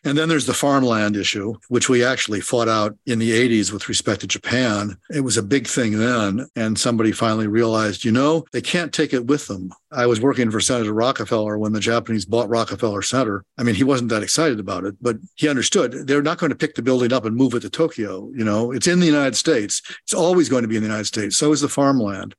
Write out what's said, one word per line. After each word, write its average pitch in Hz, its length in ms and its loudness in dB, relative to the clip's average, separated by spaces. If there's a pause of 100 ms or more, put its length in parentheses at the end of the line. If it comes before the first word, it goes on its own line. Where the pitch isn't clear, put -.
And 143 140 0
then 160 120 0
there's 151 180 0
the - 80 -2
farmland 120 600 2
issue, 104 380 -4 (140)
which 123 200 0
we 123 160 4
actually 120 380 -2
fought 117 260 0
out 107 380 0
in 117 140 -2
the 113 140 2
eighties 113 380 4
with 101 160 -8
respect - 340 -2
to 98 60 -8
Japan. 104 720 -2 (140)
It 151 100 -2
was 123 160 0
a 110 60 0
big 120 240 0
thing 110 320 0
then. 113 560 0
And 110 240 -2
somebody 113 320 2
finally 110 340 0
realized, 110 580 0
you 117 80 2
know, 147 400 2
they 123 100 -4
can't 170 300 -2
take 151 220 0
it 123 140 -2
with 143 180 0
them. 92 240 -8 (220)
I 123 160 2
was 117 120 4
working 123 300 2
for 110 100 -2
Senator 110 320 0
Rockefeller 110 680 0
when 107 140 0
the 107 60 -2
Japanese 110 460 -2
bought 107 240 0
Rockefeller 107 540 -2
Center. 110 420 -2 (140)
I - 20 -4
mean, 120 140 2
he 101 80 2
wasn't 131 260 2
that 110 140 0
excited 139 360 0
about 95 260 -6
it, 101 180 -6
but 117 140 0 (180)
he 151 120 0
understood 139 600 0
they're 143 160 2
not 165 160 -2
going 165 100 0
to 120 60 -2
pick - 180 -2
the - 80 -4
building 123 320 2
up 120 120 0
and 110 100 0
move 123 180 2
it 120 60 -2
to 107 100 -8
Tokyo. 107 640 -4
You 120 100 -4
know, 110 280 2
it's 131 160 -2
in 180 140 4
the 175 40 4
United 147 300 4
States. 117 480 0 (180)
It's - 140 -4
always 180 340 4
going 127 140 2
to 113 40 -2
be 110 100 0
in 107 40 0
the 107 80 -2
United 107 160 -4
States. 104 320 -4
So 151 140 4
is 151 100 2
the 143 80 0
farmland. 110 680 0